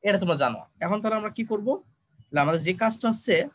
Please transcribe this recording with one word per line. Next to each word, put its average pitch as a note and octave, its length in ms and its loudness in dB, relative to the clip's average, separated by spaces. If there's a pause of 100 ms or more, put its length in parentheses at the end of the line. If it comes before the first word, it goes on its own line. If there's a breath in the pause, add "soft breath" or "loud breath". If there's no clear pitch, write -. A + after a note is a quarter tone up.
এটা G3 140 4
তোমরা E3+ 220 2
জানো। A#2 160 0 (260)
এখন G3+ 160 0
তাহলে A3 180 -2
আমরা G#3+ 180 -6
কি A3+ 140 -4
করবো? G#3+ 200 -2 (540)
তাহলে D3 200 -2
আমাদের D#3+ 220 2
যে F#3 140 0
কাজটা A3+ 300 0
হচ্ছে A3+ 240 0 (200)